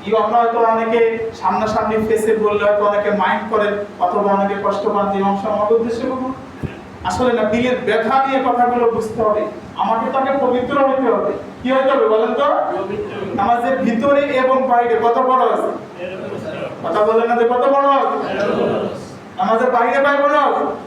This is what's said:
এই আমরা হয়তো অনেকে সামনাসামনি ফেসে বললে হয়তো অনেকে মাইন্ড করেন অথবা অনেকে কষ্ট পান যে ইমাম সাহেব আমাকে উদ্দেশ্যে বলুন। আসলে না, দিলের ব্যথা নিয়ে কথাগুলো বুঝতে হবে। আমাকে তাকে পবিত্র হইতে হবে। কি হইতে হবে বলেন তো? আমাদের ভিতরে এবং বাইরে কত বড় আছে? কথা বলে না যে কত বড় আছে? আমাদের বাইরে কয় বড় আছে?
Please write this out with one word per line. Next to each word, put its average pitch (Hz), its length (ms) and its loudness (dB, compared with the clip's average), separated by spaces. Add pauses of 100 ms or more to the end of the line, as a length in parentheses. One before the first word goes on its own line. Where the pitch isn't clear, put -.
এই 214 180 2
আমরা 220 140 0
হয়তো 233 220 2
অনেকে 226 760 2
সামনাসামনি 214 720 0
ফেসে 220 300 2
বললে 208 260 2
হয়তো 208 220 2
অনেকে 208 260 2
মাইন্ড 202 380 0
করেন 208 240 0 (260)
অথবা 202 320 2
অনেকে 196 320 0
কষ্ট 202 240 0
পান 202 240 0
যে 196 80 0
ইমাম 196 180 0
সাহেব 214 180 -2
আমাকে 208 180 -2
উদ্দেশ্যে 233 360 -2
বলুন। 262 240 -6 (720)
আসলে 240 300 0
না, 214 100 0
দিলের 240 420 0
ব্যথা 226 420 2
নিয়ে 269 180 0
কথাগুলো 240 460 2
বুঝতে 220 300 -4
হবে। 208 240 0 (300)
আমাকে 233 360 -2
তাকে 269 200 0 (100)
পবিত্র 254 460 2
হইতে 262 140 0
হবে। 208 320 0 (300)
কি 254 80 0
হইতে 269 180 2
হবে 233 180 2
বলেন 226 260 2
তো? 277 100 0 (960)
আমাদের 240 360 2
ভিতরে 277 440 2
এবং 262 460 2
বাইরে 240 360 2
কত 233 140 2
বড় 254 280 2
আছে? - 560 -4 (840)
কথা 214 220 0
বলে 226 220 2
না 240 80 2
যে 233 100 2
কত 247 240 2
বড় 277 200 4
আছে? - 460 0 (1000)
আমাদের 247 340 2
বাইরে 240 220 2
কয় 277 240 2
বড় 285 200 2
আছে? - 280 2 (220)